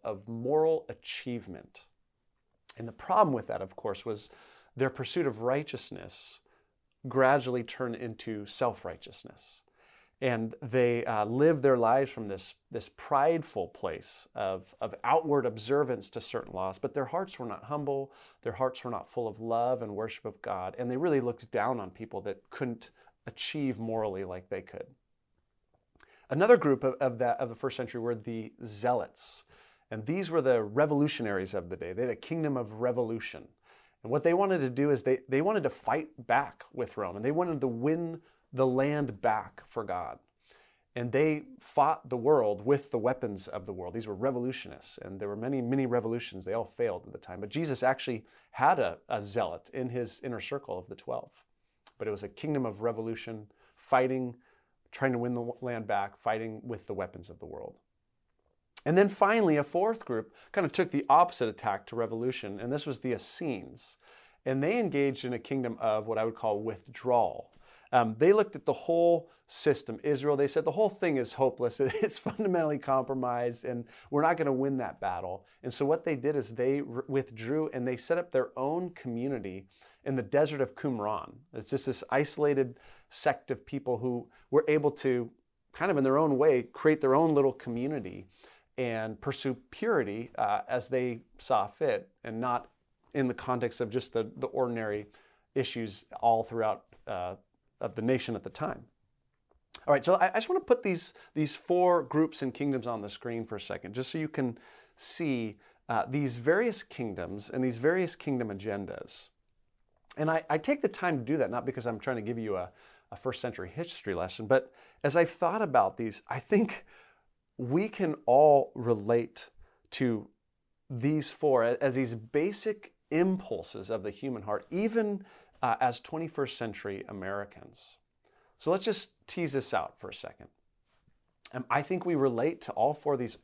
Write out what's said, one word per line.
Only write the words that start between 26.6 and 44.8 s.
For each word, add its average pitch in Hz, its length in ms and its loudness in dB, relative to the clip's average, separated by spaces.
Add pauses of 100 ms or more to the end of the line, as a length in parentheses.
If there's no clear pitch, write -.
of, 131 120 0
of 123 240 0
that, 120 200 2
of 127 100 -4
the 113 60 -10
first 131 220 -6
century 120 240 -6
were 117 140 -2
the 113 360 -8 (120)
zealots. 110 800 -4 (480)
And 110 160 -8
these 170 240 -2
were 160 100 4
the 127 220 6
revolutionaries 113 920 2
of 87 160 -4
the 92 60 -4
day. 87 180 -8
They 101 80 -4
had 127 80 0
a 113 60 -2
kingdom 156 420 -2
of 110 240 -6
revolution. 117 640 -2 (540)
And 113 100 -6
what 147 120 2
they 165 100 6
wanted 185 280 4
to 131 100 2
do 139 180 2
is 139 140 4
they, 131 160 4 (100)
they 135 140 4
wanted 202 200 2
to - 60 2
fight - 380 -2 (180)
back 123 380 2 (100)
with 123 240 -6
Rome, 92 180 -2
and 107 80 -6
they 131 60 2
wanted 160 320 0
to 135 60 2
win 160 540 -2 (300)
the 131 140 2
land 131 560 0
back 107 460 -2
for 113 160 -6
God. 90 340 -6 (800)
And 120 160 -4
they 151 320 2 (160)
fought - 500 2
the 127 80 -2
world 113 480 4
with 139 240 2
the 123 80 -2
weapons 104 500 -2
of 92 200 -8
the 101 60 -10
world. 90 200 -8
These 110 140 -6
were 104 80 -6
revolutionists, 123 800 -4